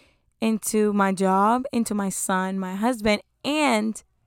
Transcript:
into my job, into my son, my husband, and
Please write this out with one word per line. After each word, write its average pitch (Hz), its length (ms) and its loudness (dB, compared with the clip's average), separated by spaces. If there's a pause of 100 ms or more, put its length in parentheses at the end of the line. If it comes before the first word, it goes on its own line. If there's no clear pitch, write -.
(420)
into 214 500 0
my 196 220 2
job, 196 580 2
into 226 220 -2
my 196 160 -2
son, 190 500 -4
my 185 160 -6
husband, 214 460 0 (240)
and 254 580 0 (240)